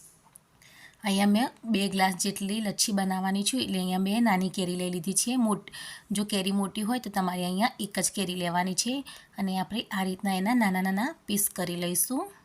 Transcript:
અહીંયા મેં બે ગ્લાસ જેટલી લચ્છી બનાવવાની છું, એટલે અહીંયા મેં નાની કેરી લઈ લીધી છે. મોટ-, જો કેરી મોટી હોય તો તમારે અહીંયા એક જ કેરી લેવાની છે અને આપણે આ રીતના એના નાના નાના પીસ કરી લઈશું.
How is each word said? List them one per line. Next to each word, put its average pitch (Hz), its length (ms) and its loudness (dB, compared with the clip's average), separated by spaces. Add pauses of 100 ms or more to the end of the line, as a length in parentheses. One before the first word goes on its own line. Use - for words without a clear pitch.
(1040)
અહીંયા 202 220 4
મેં 214 240 4 (160)
બે 202 220 2
ગ્લાસ 190 280 2
જેટલી 196 460 -2
લચ્છી 202 320 0
બનાવવાની 190 500 2
છું, 247 180 0
એટલે 190 180 -2
અહીંયા 185 200 0
મેં 202 240 2
નાની 190 260 4
કેરી 180 260 -2
લઈ 180 140 -2
લીધી 180 240 -2
છે. 240 220 0
મોટ-, 214 360 0 (400)
જો 208 120 0
કેરી 196 280 -2
મોટી 196 300 -2
હોય 240 180 -2
તો 233 100 -8
તમારે 180 360 -2
અહીંયા 190 340 2
એક 202 200 -4
જ - 120 0
કેરી 180 240 -2
લેવાની 180 380 0
છે 254 300 -2 (340)
અને 190 220 0
આપણે 202 320 -4
આ 190 120 0
રીતના 190 300 -2
એના 190 200 2
નાના 190 280 4
નાના 196 340 0 (120)
પીસ 202 220 0
કરી 175 260 -4
લઈશું. 180 520 -2 (180)